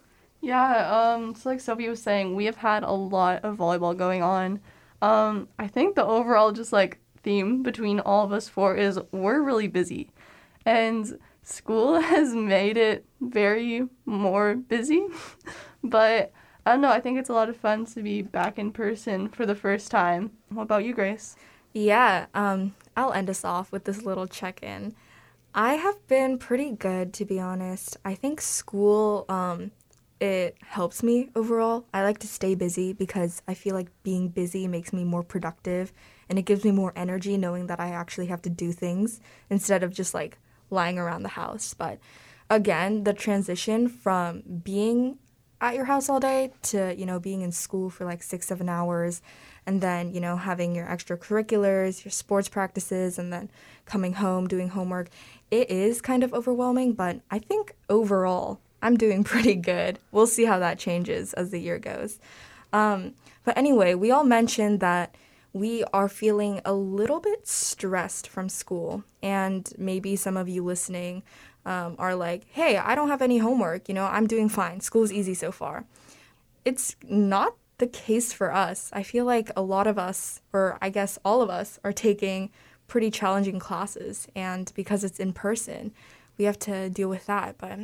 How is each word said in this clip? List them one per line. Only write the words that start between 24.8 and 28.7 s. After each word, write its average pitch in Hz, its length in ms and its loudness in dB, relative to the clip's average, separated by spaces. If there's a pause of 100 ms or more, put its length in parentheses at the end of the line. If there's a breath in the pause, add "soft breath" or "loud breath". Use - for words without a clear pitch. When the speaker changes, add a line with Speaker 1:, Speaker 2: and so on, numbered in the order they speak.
Speaker 2:
I 240 200 4
have 381 320 -2
been 262 300 2
pretty 254 340 -2
good, 185 420 -4
to 202 120 -6
be 190 140 -2
honest. 185 640 -6
I 190 120 -4
think 285 260 -4
school, 208 880 2